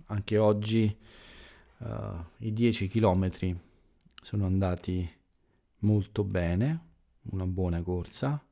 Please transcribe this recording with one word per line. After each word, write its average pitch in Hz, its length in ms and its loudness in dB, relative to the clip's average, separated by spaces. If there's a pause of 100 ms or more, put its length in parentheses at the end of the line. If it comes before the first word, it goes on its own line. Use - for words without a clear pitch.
Anche 104 320 -2
oggi, 107 480 4 (920)
eh, 107 340 -8 (240)
i 113 160 -6
dieci 113 340 2
chilometri 92 720 2 (640)
sono 104 240 -2
andati 92 600 0 (720)
molto 104 440 0
bene, 98 720 -2 (380)
una 92 160 -4
buona 90 340 -2
corsa, 90 720 -4